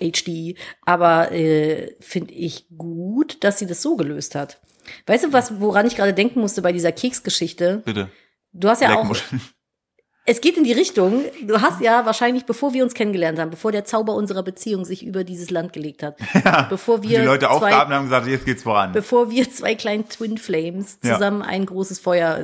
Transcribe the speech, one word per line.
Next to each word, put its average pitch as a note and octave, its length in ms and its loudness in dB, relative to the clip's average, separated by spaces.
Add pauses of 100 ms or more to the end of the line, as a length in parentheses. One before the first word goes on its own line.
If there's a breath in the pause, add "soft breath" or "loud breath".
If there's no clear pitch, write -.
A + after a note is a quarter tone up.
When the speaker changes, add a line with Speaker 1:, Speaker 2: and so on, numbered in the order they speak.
Speaker 1:
H E3 240 -4
D. E3 300 -8 (280 loud breath)
Aber, E3+ 480 4
äh, D#3 680 0
find - 320 -8
ich - 340 -10 (100)
gut, F3 680 -4
dass G3 140 2
sie G3+ 80 -4
das F3 160 -6
so D#4 140 0
gelöst D3 380 -6
hat. C#3+ 260 -8 (460 loud breath)
Weißt A#3+ 180 2
du, D4+ 80 0
was, A#3+ 280 2
woran G#3 260 4
ich A#3+ 80 0
gerade G3+ 200 2
denken A#3 260 0
musste G3+ 220 -2
bei F3+ 100 2
dieser E3+ 180 0
Keksgeschichte? F#3 920 -2
Speaker 2:
Bitte. G2+ 240 -2 (440 soft breath)
Speaker 1:
Du F#3 160 0
hast A#3 140 4
ja C4 120 6
auch - 80 4
Speaker 2:
Leckmuscheln. C3 380 -4 (840)
Speaker 1:
Es A#3+ 140 2
geht E4+ 160 2
in D#4 80 4
die A#3+ 80 2
Richtung, A#3+ 520 2 (220)
du G#3 140 2
hast G#3 200 2
ja A#3 260 4
wahrscheinlich, B3 380 0
bevor C4 280 -2
wir C4 120 0
uns A#3+ 100 -2
kennengelernt F3 440 -2
haben, D#3+ 120 -4
bevor G#3 220 -4
der G3+ 120 -4
Zauber A3 300 -2
unserer G3 280 -4
Beziehung F#3 420 -6
sich F#3 200 -10
über F#3+ 200 -6
dieses F3 260 -12
Land F3 220 -4
gelegt D3+ 300 -10
hat, D3 160 -10 (160)
Speaker 2:
<laughs> E3+ 100 6
Ja. E3+ 240 4
Speaker 1:
bevor A3+ 280 0
Speaker 2:
Und G#3 120 -6
Speaker 1:
wir A3+ 120 4
Speaker 2:
die - 60 4
Leute G#3+ 200 4
Speaker 1:
zwei G#3+ 60 4
Speaker 2:
aufgaben D3 420 4
haben C#3 100 0
gesagt, B2 220 2
jetzt C3 180 -2
geht's B2+ 200 -2
voran. G2+ 280 2
Speaker 1:
Bevor A#3 380 0
wir B3+ 200 0
zwei - 240 -4
kleinen G#3+ 340 -4
Twin A3 300 -8
Flames F3 640 -6
Speaker 2:
Ja. A#3 120 2
Speaker 1:
zusammen G3+ 280 0
ein F#3+ 240 -4
großes F#3+ 340 -6
Feuer, E3+ 440 2